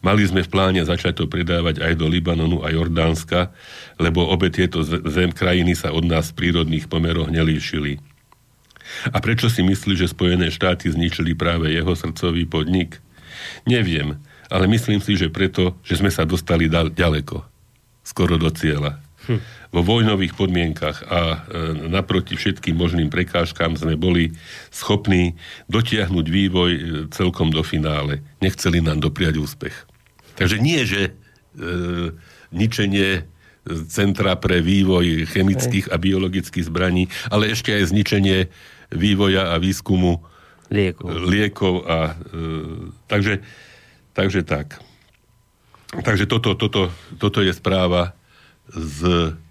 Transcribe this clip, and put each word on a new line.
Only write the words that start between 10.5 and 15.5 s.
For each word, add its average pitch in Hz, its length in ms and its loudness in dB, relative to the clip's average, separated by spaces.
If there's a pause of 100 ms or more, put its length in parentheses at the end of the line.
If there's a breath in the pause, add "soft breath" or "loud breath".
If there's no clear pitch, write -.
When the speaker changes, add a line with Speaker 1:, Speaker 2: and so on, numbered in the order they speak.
Speaker 1:
zničili 82 440 0
práve 82 380 0
jeho 82 200 0
srdcový 82 540 -2
podnik? 82 540 -2 (680 loud breath)
Neviem, 80 540 0 (280 loud breath)
ale 92 220 2
myslím 110 300 2
si, 101 160 0
že 90 120 0
preto, 90 540 0